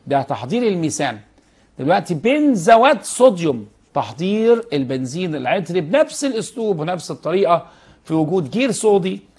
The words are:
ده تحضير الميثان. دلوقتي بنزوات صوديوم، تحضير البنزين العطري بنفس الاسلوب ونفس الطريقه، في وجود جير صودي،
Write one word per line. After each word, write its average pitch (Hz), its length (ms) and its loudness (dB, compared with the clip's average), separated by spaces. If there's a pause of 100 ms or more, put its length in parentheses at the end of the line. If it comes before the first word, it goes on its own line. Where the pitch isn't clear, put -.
ده 135 160 0
تحضير 147 460 -2
الميثان. 151 500 -2 (600)
دلوقتي 165 360 0
بنزوات 233 920 4
صوديوم، 165 600 2 (280)
تحضير 202 800 0
البنزين 135 600 -4
العطري 170 460 -2
بنفس 285 440 -2
الاسلوب 220 560 -4
ونفس 170 300 -6
الطريقه، 165 560 0 (380)
في 160 100 -4
وجود 160 360 0
جير 233 220 0
صودي، 196 480 0 (180)